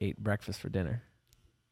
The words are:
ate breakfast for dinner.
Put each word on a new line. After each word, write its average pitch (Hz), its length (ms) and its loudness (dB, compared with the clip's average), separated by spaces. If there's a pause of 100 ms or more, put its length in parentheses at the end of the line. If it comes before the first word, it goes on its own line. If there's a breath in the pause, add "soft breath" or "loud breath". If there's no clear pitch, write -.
ate 101 200 0
breakfast 104 380 0
for - 80 -4
dinner. 95 340 0 (680)